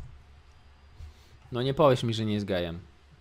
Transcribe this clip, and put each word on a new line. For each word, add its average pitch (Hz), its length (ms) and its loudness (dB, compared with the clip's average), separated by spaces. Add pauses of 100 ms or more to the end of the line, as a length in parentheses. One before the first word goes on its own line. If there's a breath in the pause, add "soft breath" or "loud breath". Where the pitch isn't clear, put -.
(1500 soft breath)
No 123 100 -4
nie 135 120 -2
powiesz 135 300 6
mi, 117 100 -2
że 110 120 -2
nie 107 80 0
jest 104 120 -2
gejem. 87 340 -2 (420)